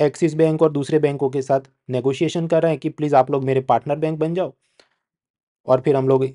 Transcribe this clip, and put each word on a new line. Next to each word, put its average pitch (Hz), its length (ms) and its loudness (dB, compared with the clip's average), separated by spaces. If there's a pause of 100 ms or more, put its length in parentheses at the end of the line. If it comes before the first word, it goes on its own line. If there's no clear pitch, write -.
एक्सिस 151 340 0
बैंक 156 280 2
और 156 100 4
दूसरे 143 260 -2
बैंकों 143 320 0
के 135 120 -2
साथ 135 180 0 (300)
नेगोशिएशन 139 560 -2
कर 160 160 2
रहे 165 100 2
हैं 139 80 -6
कि 156 80 -6
प्लीज 151 260 -2
आप 131 160 4
लोग 139 140 -2
मेरे 131 160 0
पार्टनर 131 360 -2
बैंक 156 220 -4
बन 160 160 -4
जाओ 170 180 -4 (1120)
और 127 140 2
फिर 139 160 2
हम 131 120 0
लोग, 135 160 2
अ, 131 100 -4